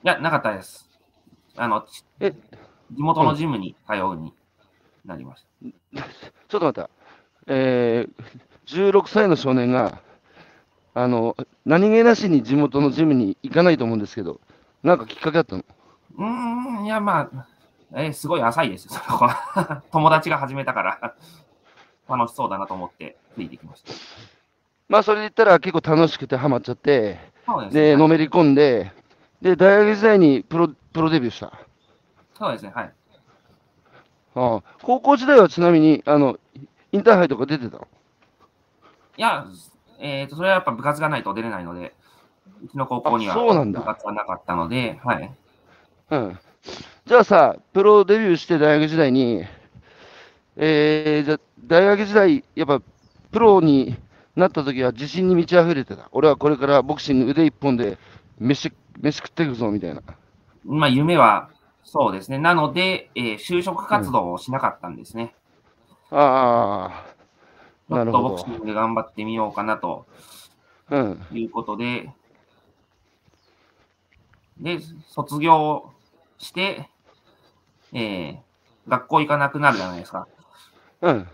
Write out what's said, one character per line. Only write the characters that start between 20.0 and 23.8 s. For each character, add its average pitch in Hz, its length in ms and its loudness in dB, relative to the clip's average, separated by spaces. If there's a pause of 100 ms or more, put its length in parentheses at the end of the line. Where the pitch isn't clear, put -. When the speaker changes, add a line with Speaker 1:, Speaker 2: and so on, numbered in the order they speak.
Speaker 1:
達 160 200 0
が 151 80 -2
始 135 160 -8
め 139 100 -8
た 135 80 -6
か 104 100 -4
ら、 98 320 -8 (480)
<laughs> - 460 -20
楽 120 220 -4
し - 40 -20
そ 123 120 -6
う 107 40 -4
だ 95 80 -8
な 98 80 -8
と 95 80 -10
思 90 120 -12
っ - 60 -16
て - 240 -20 (180)
つ 113 80 -12
い 82 60 -12
て - 80 -20
き - 100 -20
ま - 100 -20
し - 60 -20